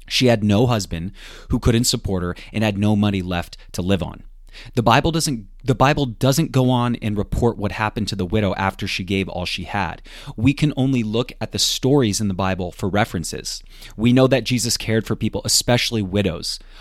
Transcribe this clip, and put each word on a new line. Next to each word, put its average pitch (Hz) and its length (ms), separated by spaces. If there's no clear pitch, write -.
She - 180
had 117 160
no 104 240
husband 92 460
who 127 100
couldn't 117 240
support 95 400
her 87 100
and 107 120
had 104 120
no 104 200
money 101 260
left 87 340
to - 120
live 90 200
on. - 220
The 123 80
Bible 131 300
doesn't, 143 360
the 131 100
Bible 143 320
doesn't 127 440
go 127 200
on 120 320
and 107 160
report 113 400
what 101 140
happened 107 360
to 104 80
the 98 80
widow 98 300
after 98 340
she - 160
gave 95 240
all 90 160
she - 200
had. 92 360
We 131 200
can 147 240
only 131 240
look 110 280
at 110 100
the - 60
stories 127 640
in 104 60
the 95 40
Bible 92 400
for - 160
references. 87 720
We 120 160
know 131 140
that 127 160
Jesus 120 340
cared 113 280
for 117 80
people, 104 300
especially 120 560
widows. 92 580